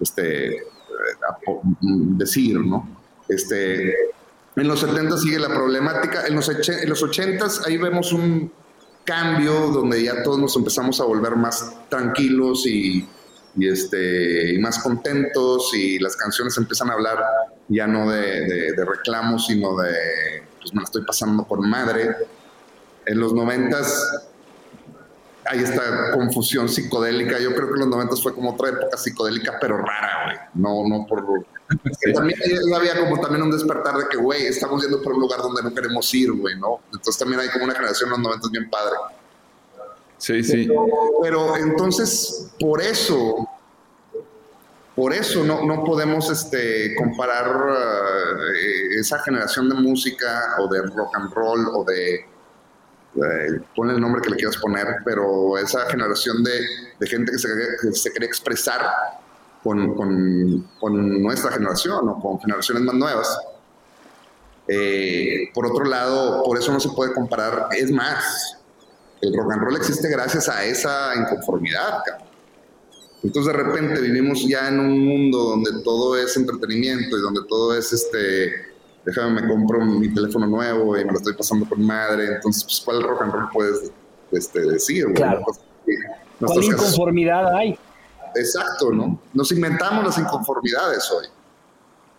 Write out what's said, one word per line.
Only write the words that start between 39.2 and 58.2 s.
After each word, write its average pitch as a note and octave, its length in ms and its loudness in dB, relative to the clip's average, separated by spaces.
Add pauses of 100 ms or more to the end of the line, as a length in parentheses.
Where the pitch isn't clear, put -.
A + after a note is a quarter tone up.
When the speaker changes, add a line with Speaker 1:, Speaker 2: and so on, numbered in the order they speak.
Speaker 3:
Sí, A#2 260 -2
sí. A#2 240 2
Speaker 1:
Pero, D3 180 4 (360)
pero D#3+ 340 2
entonces, E3+ 920 0 (100)
por D#3 220 2
eso, B2 680 0 (1500)
por C3 200 2
eso F#3+ 300 0
no, D#3 200 0
no D#3 180 0
podemos, D#3 480 0
este, A2+ 640 -2
comparar, B2 520 0 (1080)
eh, F#2+ 460 0
esa D3 200 -2
generación C3 500 0
de C3+ 60 0
música B2+ 840 0
o G2 100 0
de F#2+ 140 0
rock G2+ 340 -4
and G2 160 -6
roll A2+ 400 2
o G2+ 120 0
de, F2+ 320 0
eh, - 1400 -6 (140)
ponle A#2 200 0
el A#2 60 2
nombre A#2+ 200 2
que A2+ 80 -2
le G2+ 80 0
quieras A2 220 -2
poner, G2+ 280 0 (200)
pero G2 500 2
esa A#2+ 320 0
generación A#2 560 0
de, B2 160 0 (400)
de G2+ 60 0
gente A#2 260 -2
que C3 60 -2
se, A#2 100 -2 (320)
que G#2+ 120 2
se - 200 -4
quería A#2 160 -4